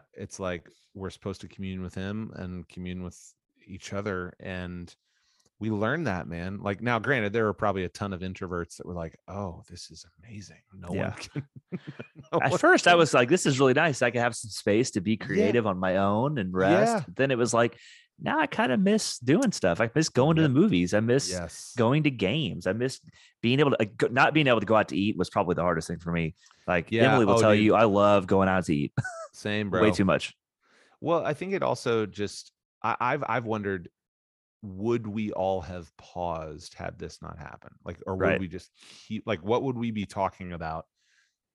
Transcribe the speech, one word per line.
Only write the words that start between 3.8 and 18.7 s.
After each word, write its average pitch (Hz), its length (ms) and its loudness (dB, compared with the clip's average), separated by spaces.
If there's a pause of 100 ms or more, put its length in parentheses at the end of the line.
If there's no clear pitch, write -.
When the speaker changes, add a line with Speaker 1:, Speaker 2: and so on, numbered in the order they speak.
Speaker 1:
other. 98 460 -6
And 90 540 -10 (640)
we 110 120 -4
learn 110 320 -2
that, 92 240 -4
man. 87 320 -8
Like, 95 220 -4
now, 117 180 0
granted, 107 340 0
there 113 140 2
are 101 60 0
probably 98 300 0
a 87 60 -4
ton 101 240 -6
of 87 80 -8
introverts 87 560 -8
that - 80 -14
were 90 80 -12
like, 82 240 -10 (100)
"Oh, 92 400 -10
this - 220 -18
is 82 160 -20 (160)
amazing. 101 400 -20 (120)
No 90 200 -12
Speaker 2:
Yeah. 98 160 -2
Speaker 1:
one - 80 -12
can." - 300 -12 (240)
<laughs> - 600 -14
no 170 100 0
Speaker 2:
At 135 100 2
Speaker 1:
one 185 80 2
Speaker 2:
first, 339 280 4
I 175 40 8
Speaker 1:
can. 175 80 8
Speaker 2:
was 165 160 4
like, 123 140 6
"This 175 180 4
is 135 120 2
really 131 140 6
nice. 151 300 2
I 120 80 2
can 120 100 0
have 120 140 0
some 104 160 -12
space 110 400 2
to 104 100 -2
be 92 120 -2
Speaker 1:
Yeah. - 120 -6
Speaker 2:
creative 120 400 2
on 95 140 -2
my 92 180 2
own 107 400 0
and 92 160 -4
rest." 156 540 4
Speaker 1:
Yeah. 90 80 -16
Speaker 2:
Then 135 160 2
it 120 80 0
was 120 160 2
like, 117 200 2 (440)
"Now 240 200 -2
I 302 60 2
kinda 247 320 0